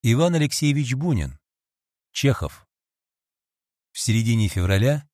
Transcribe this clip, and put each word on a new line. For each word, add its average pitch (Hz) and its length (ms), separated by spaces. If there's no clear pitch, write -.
Иван 151 340
Алексеевич 147 580
Бунин. 127 460
Чехов. - 520
В - 80
середине 113 480
февраля 98 680